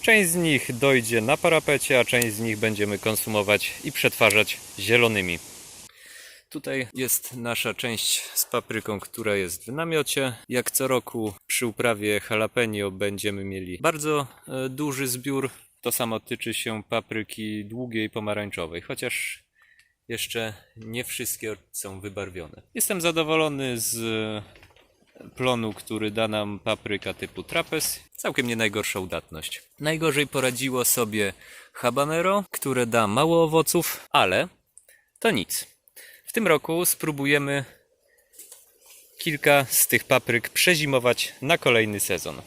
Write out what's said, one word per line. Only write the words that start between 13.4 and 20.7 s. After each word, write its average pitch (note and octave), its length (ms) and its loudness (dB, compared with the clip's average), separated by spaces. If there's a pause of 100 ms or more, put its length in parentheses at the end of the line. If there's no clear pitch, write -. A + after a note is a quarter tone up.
mieli F#2 360 -8
bardzo, D3+ 460 0 (220)
e, C3 200 -4
duży C3+ 380 -4
zbiór. C3 440 -2 (300)
To A#2+ 120 -2
samo A2+ 280 -2
tyczy A2+ 340 -6
się A2 340 -4
papryki G#2+ 760 -6
długiej A2 460 -6
pomarańczowej, G2+ 720 -6
chociaż - 640 -8 (640)
jeszcze A2+ 460 -4 (220)